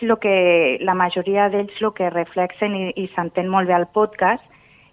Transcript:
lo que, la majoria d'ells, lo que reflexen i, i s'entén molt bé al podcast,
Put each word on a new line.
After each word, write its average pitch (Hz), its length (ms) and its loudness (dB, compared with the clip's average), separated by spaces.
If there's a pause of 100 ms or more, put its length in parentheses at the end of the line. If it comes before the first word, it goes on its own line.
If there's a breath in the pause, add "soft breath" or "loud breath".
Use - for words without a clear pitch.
lo 226 160 2
que, 175 640 2
la 185 140 0
majoria 185 540 0
d'ells, 202 320 -4
lo 214 140 -2
que 180 160 -2
reflexen 180 640 -4
i, 185 220 -6
i 190 180 -6
s'entén 175 340 -4
molt 185 200 0
bé 180 60 2
al 202 120 2
podcast, 214 560 0 (500 soft breath)